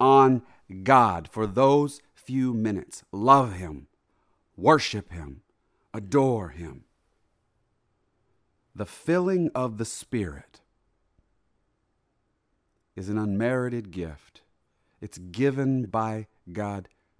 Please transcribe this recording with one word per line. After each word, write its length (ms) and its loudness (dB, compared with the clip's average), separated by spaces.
on 420 8
God 480 4
for 160 -4
those 560 2
few 380 -4
minutes. 600 -4
Love 420 2
Him, 320 -12
worship 560 2
Him, 300 -14
adore 540 0
Him. 360 -14
The 120 -8
filling 680 0
of 240 -4
the 60 -4
Spirit 760 -8
is 120 -10
an 80 -4
unmerited 760 -2
gift. 500 -12
It's 160 -16
given 680 -2
by 400 -4
God 360 -8